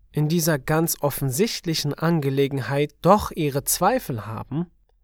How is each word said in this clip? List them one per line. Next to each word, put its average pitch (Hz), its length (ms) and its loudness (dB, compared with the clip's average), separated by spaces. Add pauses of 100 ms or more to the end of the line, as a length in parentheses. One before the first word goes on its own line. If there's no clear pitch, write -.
(140)
in 151 160 0
dieser 160 280 2
ganz 160 440 0
offensichtlichen 147 920 -2
Angelegenheit 139 1080 0
doch 196 300 4
ihre 143 340 -2
Zweifel 180 600 0
haben, 117 460 -6 (320)